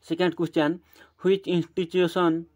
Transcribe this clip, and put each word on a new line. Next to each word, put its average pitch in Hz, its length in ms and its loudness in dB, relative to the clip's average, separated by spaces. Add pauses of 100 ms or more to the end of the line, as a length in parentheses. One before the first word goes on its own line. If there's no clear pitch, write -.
ସେକେଣ୍ଡ 165 280 0
କ୍ୱେଶ୍ଚନ୍, 160 400 0 (480)
ହ୍ୱିଚ୍ 190 260 0
ଇନଷ୍ଟିଚ୍ୟୁସନ୍ 175 880 0 (200)